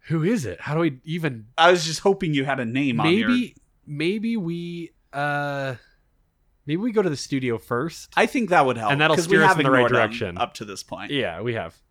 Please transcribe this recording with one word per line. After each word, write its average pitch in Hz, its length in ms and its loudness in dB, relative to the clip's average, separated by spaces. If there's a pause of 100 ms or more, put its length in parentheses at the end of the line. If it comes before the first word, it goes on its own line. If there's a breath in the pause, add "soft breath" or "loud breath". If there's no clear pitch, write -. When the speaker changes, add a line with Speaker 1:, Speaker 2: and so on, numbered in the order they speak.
Speaker 1:
Who 160 160 0
is 190 220 0
it? 90 160 -8
How 143 120 -6
do 165 60 0
we 151 240 0
even 156 420 -6 (120)
Speaker 2:
I 170 120 8
was 175 140 4
just 160 160 -6
hoping 196 340 0
you 135 100 0
had 135 160 -2
a 123 40 -2
name 123 360 0
on 165 140 4
your 220 140 2
Speaker 1:
Maybe, 247 280 0 (300)
maybe 202 500 -2
we, 170 540 -6 (220)
uh, 143 640 -4 (920 soft breath)
maybe 151 120 -2
we 226 140 -4
go 208 100 2
to 185 80 2
the 139 60 -2
studio 127 420 -2
first. 127 580 -6
Speaker 2:
I 202 100 6
think 220 240 -4
that 170 140 6
would 123 140 0
help, 107 140 -2
Speaker 1:
And 143 80 0
that'll 156 160 4
Speaker 2:
'cause 165 120 0
we - 80 4
Speaker 1:
steer 160 60 6
us 156 80 8
Speaker 2:
have 165 100 4
Speaker 1:
in 143 40 2
the 135 60 4
right 127 160 4
Speaker 2:
ignored 120 160 4
'em 107 80 2
Speaker 1:
direction. 95 280 -6
Speaker 2:
up 117 160 -4
to 117 100 -12
this 101 180 -12
point. 92 280 -12
Speaker 1:
Yeah, 101 320 -4
we 117 120 -6
have. 85 220 -10 (140)